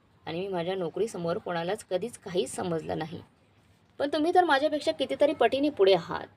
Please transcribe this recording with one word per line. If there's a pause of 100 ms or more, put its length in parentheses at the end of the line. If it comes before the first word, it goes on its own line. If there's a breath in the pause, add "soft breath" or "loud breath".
(260)
आणि
मी
माझ्या
नोकरीसमोर
कोणालाच
कधीच
काहीच
समजलं
नाही, (800)
पण
तुम्ही
तर
माझ्यापेक्षा
कितीतरी
पटीने
पुढे
आहात. (100)